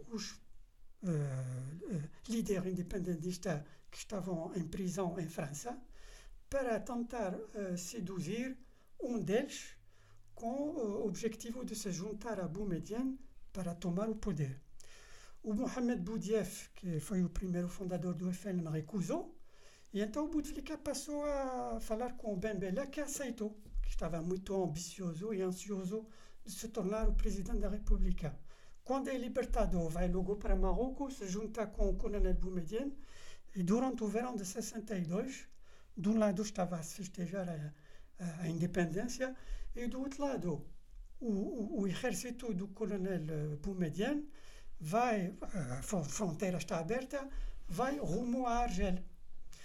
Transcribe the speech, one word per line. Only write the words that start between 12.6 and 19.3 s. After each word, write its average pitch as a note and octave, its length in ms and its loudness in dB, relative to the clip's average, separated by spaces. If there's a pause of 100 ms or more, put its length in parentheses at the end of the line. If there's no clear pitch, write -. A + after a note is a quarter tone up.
para F3 220 -2
tomar F3+ 340 0
o A3 60 0
poder. D3+ 460 0 (840)
O G#3+ 120 0
Mohamed A#3+ 480 2
Boudiaf, G#3 720 0
que E3 260 -2
foi F#3 240 2
o E3 60 2
primeiro F3 380 0
fundador F3+ 460 -2
do F3+ 140 0
F F#3 200 -2
N, F3 220 2
recusou, F#3 640 0 (580)